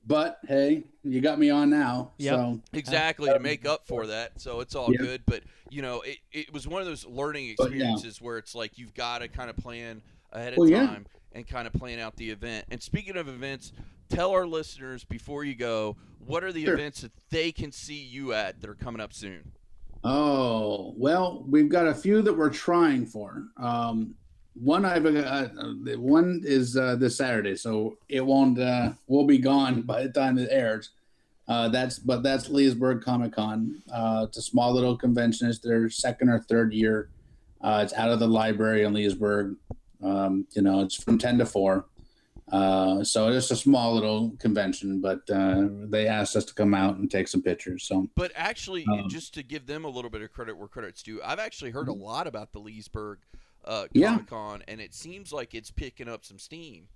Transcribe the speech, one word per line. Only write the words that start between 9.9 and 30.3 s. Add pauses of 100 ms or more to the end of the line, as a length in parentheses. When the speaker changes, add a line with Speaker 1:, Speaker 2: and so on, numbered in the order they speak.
Speaker 3:
ahead
of
Speaker 1:
Well,
yeah.
Speaker 3:
time (240)
and
kinda
plan
out
the
event.
And
speaking
of
events, (340)
tell
our
listeners
before
you
go, (220)
what
are
the
Speaker 1:
Sure.
Speaker 3:
events
that (200)
they
can
see
you
at
that
are
coming
up
soon? (500)
Speaker 1:
Oh,
well,
we've
got
a
few
that
we're
trying
for. (100)
Um, (400)
one
I've,
uh,
uh, (100)
the
one
is,
uh,
this
Saturday,
so (100)
it
won't,
uh, (140)
we'll
be
gone
<laughs>
by
the
time